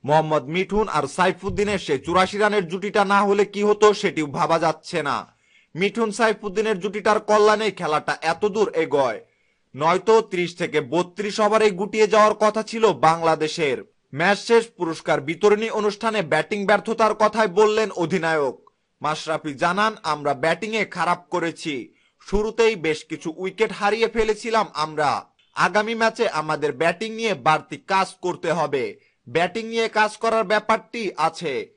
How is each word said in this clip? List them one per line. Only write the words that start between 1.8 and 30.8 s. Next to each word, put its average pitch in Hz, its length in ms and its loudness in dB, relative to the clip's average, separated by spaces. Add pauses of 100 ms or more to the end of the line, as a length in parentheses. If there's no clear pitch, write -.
চুরাশি 185 400 0
রানের 208 300 2
জুটিটা 196 360 0
না 202 180 2
হলে 202 220 2
কি 202 180 -4
হতো 208 320 6
সেটিও 160 320 -2
ভাবা 156 320 0
যাচ্ছে 160 440 -2
না। 127 240 -2 (500)
মিঠুন 208 340 0
সাইফুদ্দিনের 214 680 0
জুটিটার 214 400 0
কল্যাণে 214 500 4
খেলাটা 151 520 -4
এত 165 220 -2
দূর 208 300 0
এগোয়, 139 460 0 (560)
নয়তো 185 440 4
ত্রিশ 175 380 -6
থেকে 151 220 -2
বত্রিশ 175 600 -4
ওভারে 214 300 4
গুটিয়ে 202 360 0
যাওয়ার 214 280 6
কথা 214 280 0
ছিল 220 300 0
বাংলাদেশের। 156 920 0 (300)
ম্যাচ 185 240 2
শেষ 233 280 2 (100)
পুরস্কার 165 440 -2
বিতরণী 208 480 2
অনুষ্ঠানে 214 540 -2
ব্যাটিং 160 440 -2
ব্যর্থতার 214 480 2
কথাই 214 320 2
বললেন 214 440 2
অধিনায়ক। 160 800 -2 (320)
মাশরাফি 151 520 -4
জানান, 190 480 0
"আমরা 147 320 -2
ব্যাটিংয়ে 175 500 -2
খারাপ 175 460 -4
করেছি, 165 640 -6 (260)
শুরুতেই 220 560 0
বেশ 156 280 -4
কিছু 156 320 -10
উইকেট 185 360 -4
হারিয়ে 214 360 0
ফেলেছিলাম 220 680 0
আমরা। 147 500 -2 (300)
আগামী 208 400 0
ম্যাচে 226 340 0
আমাদের 151 440 -2
ব্যাটিং 175 420 -2
নিয়ে 220 200 -2
বাড়তি 156 420 0
কাজ 190 460 -2
করতে 170 300 -4
হবে।" 139 600 -4 (160)
ব্যাটিং 180 380 -2
নিয়ে 226 220 -2
কাজ 214 280 0
করার 226 280 0
ব্যাপারটি 214 720 -2